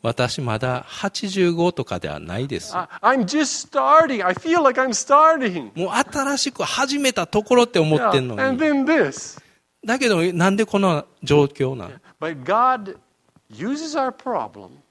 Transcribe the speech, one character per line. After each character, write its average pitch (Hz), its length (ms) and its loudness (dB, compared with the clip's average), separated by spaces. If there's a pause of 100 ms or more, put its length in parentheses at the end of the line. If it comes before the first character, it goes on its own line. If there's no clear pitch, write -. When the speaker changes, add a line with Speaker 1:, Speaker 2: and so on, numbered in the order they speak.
Speaker 1:
私 120 380 -2
ま 117 200 -2
だ 127 260 -4
八 - 420 -8
十 185 240 0
五 170 200 0
と 139 120 -6
か 92 140 -6
で 78 100 -8
は 76 120 -8
な 85 180 -8
い 127 80 -4
で 95 140 -6
す。 - 160 -12
Speaker 2:
I, 175 100 -6 (160)
I'm 247 220 2
just 277 440 -2
starting. 277 560 2
I 180 100 2
feel 330 280 0
like 262 180 2
I'm 262 100 0
starting. 254 840 2
Speaker 1:
も 175 140 -4
う - 20 -4
新 277 480 -2
し 262 140 -4
く - 100 -6
始 269 380 -2
め 262 120 0
た 175 140 -2
と 208 160 -2
こ 247 140 2
ろ 240 80 6
っ - 20 -10
て 240 140 0
思 156 160 2
っ 151 160 2
て 139 80 4
ん 127 80 -4
の 123 80 -6
に。 - 40 -4
Speaker 2:
Yeah, 269 100 0
and 262 140 0
then 285 200 2
this. 262 580 -2 (420)
Speaker 1:
だ 226 140 -2
け 262 100 0
ど、 185 140 2 (100)
な 175 200 2
ん - 20 2
で 214 100 2
こ 208 140 -2
の 175 260 2 (200)
状 147 220 4
況 135 280 -4
な 101 140 -12
の？ - 20 -16 (300)
Speaker 2:
But 151 240 -8
God 233 520 0 (560)
uses 285 460 -6
our 262 140 -2
problem. 107 560 -8 (220)